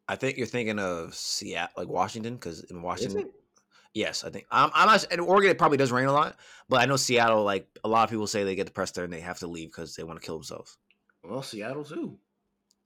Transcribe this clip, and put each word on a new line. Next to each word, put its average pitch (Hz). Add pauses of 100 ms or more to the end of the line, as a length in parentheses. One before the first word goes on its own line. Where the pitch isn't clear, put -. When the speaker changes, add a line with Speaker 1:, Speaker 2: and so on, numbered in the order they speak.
Speaker 1:
I 98
think 131
you're 120
thinking 110
of 87
Seattle, 87
like, 90
Washington, 107
'cause 82
in 87
Washington 92
Speaker 2:
Is 101
it? - (580)
Speaker 1:
Yes, 92
I 85
think. 98
I'm, 135
I'm 170
not, 208
in 175
Oregon, 185
it 156
probably 151
does 131
rain 123
a 135
lot, 151 (320)
but 127
I 120
know 135
Seattle, 117
like, 98 (140)
a 110
lot 110
of 107
people 107
say 101
they 95
get 92
depressed -
there 90
and 87
they 82
have 87
to 87
leave 82
'cause 80
they 82
wanna 80
kill 82
themselves. - (460)
Speaker 2:
Well, 131
Seattle 123
too. 156 (680)